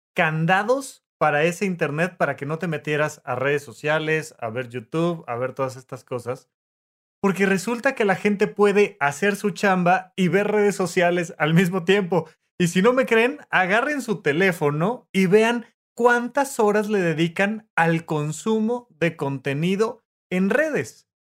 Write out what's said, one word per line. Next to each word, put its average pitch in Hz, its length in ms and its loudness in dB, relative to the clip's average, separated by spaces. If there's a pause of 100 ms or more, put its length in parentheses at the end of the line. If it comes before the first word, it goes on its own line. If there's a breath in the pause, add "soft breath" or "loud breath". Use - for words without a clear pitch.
(160)
candados 185 880 0 (160)
para 147 240 2
ese 175 220 -2
internet 170 520 -2
para 143 180 -2
que 139 100 -10
no 160 120 -6
te 180 100 -8
metieras 151 580 -4
a 127 100 -6
redes 139 280 -2
sociales, 156 760 -4
a 117 100 -6
ver 120 200 -8
YouTube, 160 580 -4
a 120 80 -6
ver 123 180 -6
todas 127 220 -6
estas 131 280 -16
cosas. 123 460 -10 (720)
Porque 196 240 0
resulta 233 500 0
que 226 100 0
la 190 100 2
gente 208 320 0
puede 202 520 2
hacer 190 360 0
su 202 160 -4
chamba 180 640 0
y 185 140 2
ver 202 180 2
redes 208 280 2
sociales 175 600 0
al 156 160 0
mismo 180 300 2
tiempo. 185 460 0 (300 loud breath)
Y 180 80 2
si 185 140 0
no 240 120 6
me 262 120 2
creen, 240 340 2 (100)
agarren 226 520 0
su 202 200 -6
teléfono 170 880 0
y 190 140 2
vean 220 400 2 (300)
cuántas 240 640 0
horas 208 300 2
le 208 100 0
dedican 170 760 -2
al 165 300 2
consumo 220 840 -2
de 165 260 -2
contenido 151 840 -4 (260)
en 190 200 0
redes. 262 580 -2 (200)